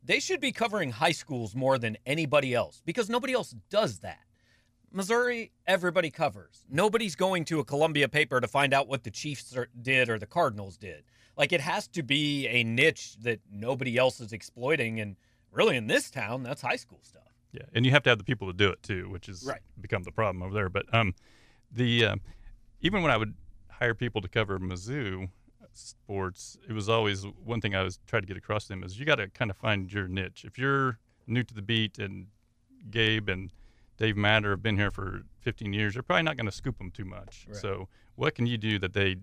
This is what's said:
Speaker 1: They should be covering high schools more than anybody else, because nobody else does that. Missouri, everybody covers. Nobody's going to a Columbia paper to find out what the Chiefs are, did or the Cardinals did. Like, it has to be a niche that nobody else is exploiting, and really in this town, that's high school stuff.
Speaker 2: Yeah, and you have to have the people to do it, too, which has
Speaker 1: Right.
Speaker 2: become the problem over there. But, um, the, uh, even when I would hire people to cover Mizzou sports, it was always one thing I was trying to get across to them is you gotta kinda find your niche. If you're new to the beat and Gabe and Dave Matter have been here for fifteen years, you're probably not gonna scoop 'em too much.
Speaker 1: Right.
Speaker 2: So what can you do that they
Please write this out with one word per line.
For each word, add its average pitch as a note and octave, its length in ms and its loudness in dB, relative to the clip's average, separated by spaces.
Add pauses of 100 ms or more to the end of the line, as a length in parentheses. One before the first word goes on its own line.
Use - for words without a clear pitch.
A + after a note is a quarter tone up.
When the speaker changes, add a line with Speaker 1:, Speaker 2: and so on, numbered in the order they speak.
Speaker 1:
They F3+ 160 4
should E4 220 -2
be B3+ 100 0
covering G3+ 400 -2
high D3+ 220 2
schools A#2 420 -6
more C3+ 240 4
than A2 260 -2
anybody C#3 500 2
else, G2 300 0
because F#3+ 240 -2
nobody B3 260 -2
else G3+ 200 -2 (160)
does F#3+ 300 2
that. F2+ 240 -14 (680)
Missouri, A#3 640 -2 (140)
everybody F3 440 2
covers. G2+ 580 -4
Nobody's G3+ 460 2
going F3+ 320 2
to D#3+ 140 0
a C3+ 40 -2
Columbia D3 440 2
paper C#3+ 320 2
to A#2 80 -2
find C#3 240 4
out C#3 160 2
what C3 160 -4
the G#2+ 60 -8
Chiefs - 460 -10
are, A#2+ 120 -4 (120)
did B2+ 280 4
or A2+ 100 0
the G#2+ 80 -8
Cardinals G#2 520 -2
did. E2 260 -14 (320)
Like, D3 160 4
it E3+ 80 2
has F3 280 -2
to E3+ 140 -6
be C#3 460 2
a A#2 160 2
niche B2 560 2
that A2+ 200 -2 (100)
nobody A#2+ 460 -2
else B2+ 220 4
is G#2+ 140 -12
exploiting, A#2 680 -2
and G#2 180 -6 (360)
really E3+ 240 4
in A2 100 -2
this F#3+ 240 0
town, B2 320 -6
that's B2+ 200 -8
high F3 140 -2
school - 260 -14
stuff. - 200 -20 (300)
Speaker 2:
Yeah, - 100 -14 (120)
and A#2 100 4
you C3 80 6
have C#3+ 120 8
to C3 60 8
have A#2 80 8
the G2+ 60 -8
people G#2+ 240 -2
to F#2 40 -6
do F#2+ 180 6
it, - 120 -6
too, F#2 280 -6
which F#2 160 -12
has F#2 180 -14
Speaker 1:
Right. C3+ 160 -6 (200)
Speaker 2:
become F#2+ 220 -4
the F2 100 -10
problem F#2+ 300 0
over F#2 120 -6
there. G#2 140 0
But, F#2+ 240 -4
um, A2 220 4 (560)
the, A#2 360 4
uh, G2+ 100 2 (640)
even F#3+ 220 0
when D#3 100 4
I A#2 60 4
would G#2+ 160 -2 (360)
hire A#2+ 240 -2
people A2 280 -4
to F#2+ 60 -8
cover G2+ 300 0
Mizzou F#2+ 720 -6 (440)
sports, - 840 -8 (100)
it A2+ 40 -6
was G#2 160 -4
always G#2 360 2
one A2 360 -6
thing G2+ 140 0
I F#2+ 80 2
was F#2+ 240 -4
trying A2+ 160 0
to F#2 60 -8
get F#2 80 -8
across G#2 280 -4
to - 60 -20
them F#2 120 -8
is F#2 160 -12
you C#3 80 -6
gotta B2 220 2
kinda G#2 260 -4
find G2 380 -2
your G2+ 160 -2
niche. F#2 360 -6
If - 140 -16
you're C3+ 400 2 (280)
new A#2 180 2
to A#2 100 -16
the G#2+ 80 -10
beat A2 360 0
and G2 300 -8 (600)
Gabe A2 380 2
and F#2 240 -4 (440)
Dave A2 200 2
Matter G#2 340 4
have F#2+ 120 -2
been G#2+ 140 0
here G2+ 140 2
for G2 320 -8 (180)
fifteen A2 320 -6
years, G#2 220 0
you're A#2+ 80 -8
probably F3+ 200 2
not D#3 140 -2
gonna A2+ 160 -4
scoop - 280 -6
'em F#2 100 -8
too - 140 -12
much. F#2+ 440 -14
Speaker 1:
Right. G#2 80 -14
Speaker 2:
So G2 320 -6 (280)
what - 180 0
can A#2+ 120 0
you A#2+ 120 0
do G#2+ 220 2
that F#2+ 120 -2
they F#2+ 300 2